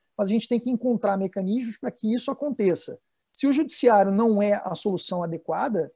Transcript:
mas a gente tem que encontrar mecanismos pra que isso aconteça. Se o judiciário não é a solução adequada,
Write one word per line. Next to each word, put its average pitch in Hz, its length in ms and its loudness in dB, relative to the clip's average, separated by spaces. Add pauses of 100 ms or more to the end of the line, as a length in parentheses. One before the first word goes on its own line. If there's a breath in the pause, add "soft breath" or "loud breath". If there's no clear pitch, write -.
(160)
mas 202 120 -2
a - 20 -2
gente 220 160 0
tem 240 140 0
que 240 80 -6
encontrar 226 480 0
mecanismos 196 640 -4
pra 254 120 -6
que 214 240 -4
isso 240 160 -4
aconteça. 196 680 -2 (340)
Se - 140 -2
o 277 80 4
judiciário 220 580 4
não 208 300 4
é 208 200 2
a 185 120 -6
solução 180 480 -4
adequada, 170 720 -4